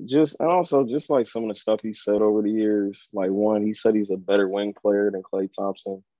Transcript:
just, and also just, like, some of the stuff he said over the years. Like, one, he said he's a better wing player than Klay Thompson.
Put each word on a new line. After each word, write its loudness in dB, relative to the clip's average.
just, 2
and 0
also 2
just, -4
like, 2
some -6
of -4
the -6
stuff -2
he -6
said 0
over 4
the 0
years. 0
Like, -2
one, 2
he 0
said 0
he's 0
a -2
better 2
wing -4
player 2
than -8
Klay -4
Thompson. -8